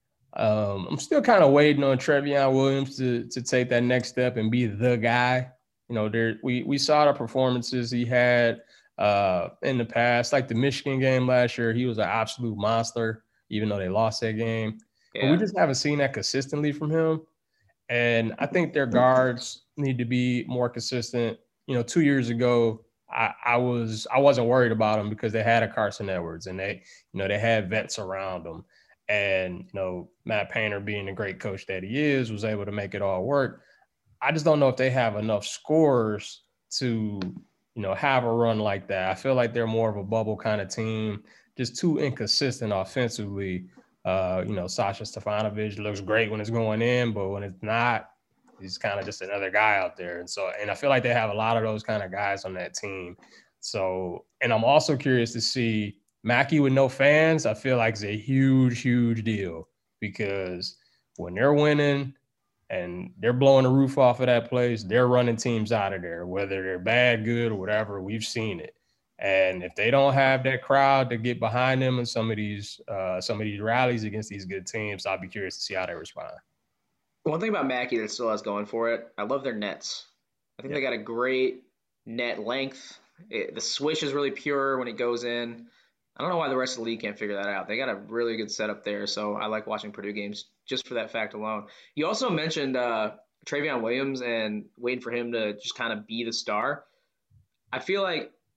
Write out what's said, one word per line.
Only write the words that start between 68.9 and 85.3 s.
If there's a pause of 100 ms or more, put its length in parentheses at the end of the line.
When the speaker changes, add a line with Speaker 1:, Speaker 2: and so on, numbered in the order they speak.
Speaker 1:
And
if
they
don't
have
that
crowd
to
get
behind
them
in
some
of
these,
uh,
some
of
these
rallies
against
these
good
teams,
I'll
be
curious
to
see
how
they
respond. (920)
Speaker 2:
One
thing
about
Mackey
that
still
has
going
for
it, (120)
I
love
their
nets. (500)
I
think
they
Speaker 1:
Yeah.
Speaker 2:
got
a
great (420)
net
length. (320)
It,
the
swish
is
really
pure
when
it
goes
in. (480)